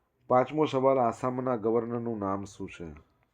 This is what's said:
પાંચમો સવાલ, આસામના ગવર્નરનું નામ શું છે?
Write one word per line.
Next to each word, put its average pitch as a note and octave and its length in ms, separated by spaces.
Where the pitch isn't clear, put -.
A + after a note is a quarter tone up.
પાંચમો B2+ 380
સવાલ, C3 340
આસામના B2+ 580
ગવર્નરનું A#2 600
નામ G2 260
શું G2 240
છે? E2 260